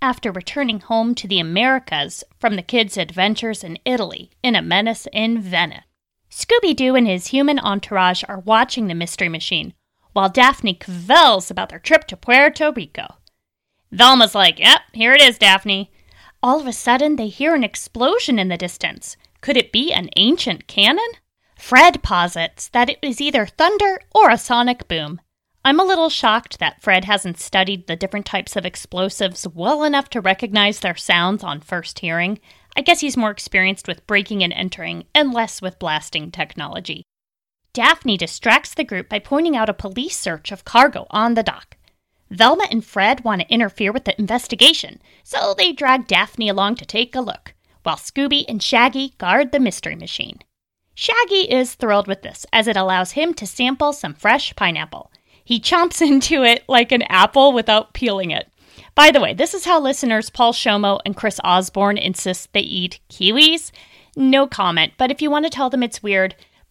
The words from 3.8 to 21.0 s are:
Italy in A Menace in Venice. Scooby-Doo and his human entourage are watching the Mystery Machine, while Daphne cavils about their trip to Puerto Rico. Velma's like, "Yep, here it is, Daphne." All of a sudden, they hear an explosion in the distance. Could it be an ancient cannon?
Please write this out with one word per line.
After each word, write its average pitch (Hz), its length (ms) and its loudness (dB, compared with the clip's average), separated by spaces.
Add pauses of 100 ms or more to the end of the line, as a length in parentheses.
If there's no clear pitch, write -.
Italy 240 440 -4 (140)
in 240 120 2
A 175 60 2
Menace 196 520 -2
in 226 260 -2
Venice. 180 440 -4 (460)
Scooby-Doo 320 640 0
and 240 120 4
his 180 200 -4
human 285 300 0
entourage 196 720 -2
are 196 120 -12
watching 220 460 0
the 180 80 -4
Mystery 170 360 -4
Machine, 160 440 -6 (400)
while 196 160 2
Daphne 247 460 2
cavils 196 720 2
about 190 200 -8
their - 100 -18
trip - 280 0
to 185 100 -16
Puerto 294 540 2
Rico. - 440 -12 (760)
Velma's 240 440 6
like, 180 240 4
"Yep, - 220 6 (120)
here 226 200 2
it 285 80 8
is, 262 180 6
Daphne." 196 520 2 (520)
All 262 160 2
of 277 80 -8
a 240 60 -6
sudden, 277 420 0
they 226 140 -6
hear 302 260 0
an 269 80 0
explosion 262 720 -2
in 185 120 0
the 175 80 -4
distance. - 600 -10 (240)
Could 277 140 -2
it - 160 2
be 269 220 -4
an 175 240 -6
ancient 254 500 0
cannon? 320 440 0 (440)